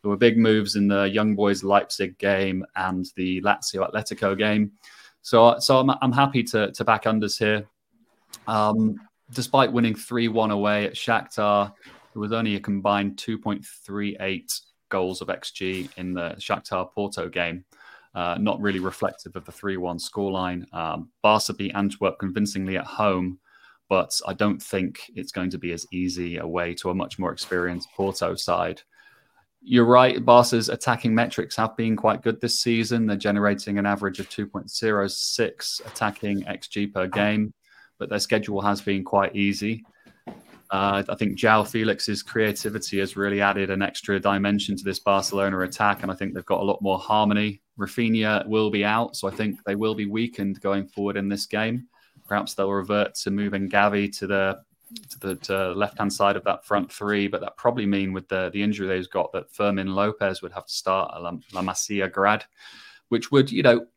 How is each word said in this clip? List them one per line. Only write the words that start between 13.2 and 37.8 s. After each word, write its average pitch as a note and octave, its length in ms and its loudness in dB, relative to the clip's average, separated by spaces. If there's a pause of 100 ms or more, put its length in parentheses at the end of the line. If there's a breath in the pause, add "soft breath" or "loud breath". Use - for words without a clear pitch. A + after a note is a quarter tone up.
point - 260 -4
three G2+ 560 -8
eight F#2+ 400 -6 (280)
goals F#2 340 -2
of F2 80 -8
X - 220 -6
G F#2 440 -6
in F2+ 160 -6
the F2 260 -6
Shakhtar - 540 -6
Porto F#2+ 360 -6
game. F2 360 -4 (500 loud breath)
Uh, F2 240 -2
not G#2 220 0
really G2 200 0
reflective F#2 560 -6
of F2 80 -12
the F2+ 80 -18
three G2 240 -6
one F2 220 -6
scoreline. F#2 760 -4
Um, D#2+ 360 -6 (120)
Barca G#2+ 320 4
beat G2 200 -6
Antwerp G2+ 440 0
convincingly F#2+ 580 -4
at - 80 -4
home, F#2 540 0 (500 soft breath)
but - 380 0
I F#2+ 80 -6
don't G#2 280 0
think F#2 380 -4 (140)
it's F#2 180 -12
going F#2 180 -4
to F2+ 80 -8
be E2+ 140 -6
as E2+ 180 -8
easy F2+ 460 -4
away E2+ 380 -4
to F2+ 160 -4
a F2 40 -2
much F#2 240 -4
more F2 140 -2
experienced F2 640 -4
Porto F#2+ 380 -2
side. F2 480 -2 (800 soft breath)
You're A#2+ 240 6
right, B2 360 8
Barca's A#2+ 460 8
attacking A#2 460 0
metrics - 420 0
have A2 200 -2
been A2+ 200 0
quite G#2+ 260 2
good A2+ 180 0
this - 200 -2
season. A2+ 460 0
They're G#2 100 0
generating G2+ 600 0
an G2+ 80 0
average G2+ 340 -2
of - 80 -10
two G2+ 180 -6
point - 240 -12
zero G#2 380 0
six - 760 -4
attacking G2+ 600 -4
X F#2+ 220 -10
G G#2 180 -4
per F#2 220 -4
game, G#2 440 0 (460 soft breath)